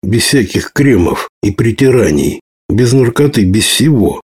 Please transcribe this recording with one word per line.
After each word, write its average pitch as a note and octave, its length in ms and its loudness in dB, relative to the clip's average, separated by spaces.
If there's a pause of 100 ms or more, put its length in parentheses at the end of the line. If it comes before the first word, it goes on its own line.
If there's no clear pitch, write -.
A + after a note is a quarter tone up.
Без A2+ 220 -2
всяких - 500 -2
кремов B2 560 0 (140)
и G#2 80 0
притираний. A2+ 880 0 (260)
Без A#2+ 260 0
наркоты, C3 520 2
без G2+ 200 0
всего. B2 600 0